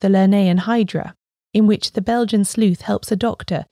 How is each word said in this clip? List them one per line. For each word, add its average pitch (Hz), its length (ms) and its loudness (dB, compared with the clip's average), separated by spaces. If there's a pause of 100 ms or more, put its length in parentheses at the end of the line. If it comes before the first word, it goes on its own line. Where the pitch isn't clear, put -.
The 196 80 0
Lernaean 190 520 4
Hydra, 208 540 -2 (440)
in 214 80 4
which - 280 0
the 214 60 -4
Belgian 220 440 0
sleuth 196 380 -2
helps - 280 -4
a 214 60 -2
doctor - 560 -6